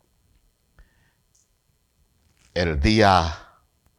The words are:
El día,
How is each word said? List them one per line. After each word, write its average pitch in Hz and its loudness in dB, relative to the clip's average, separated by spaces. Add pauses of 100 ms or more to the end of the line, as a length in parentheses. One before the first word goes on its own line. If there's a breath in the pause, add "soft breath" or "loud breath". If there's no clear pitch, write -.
(2500)
El 85 -4
día, 92 0 (460)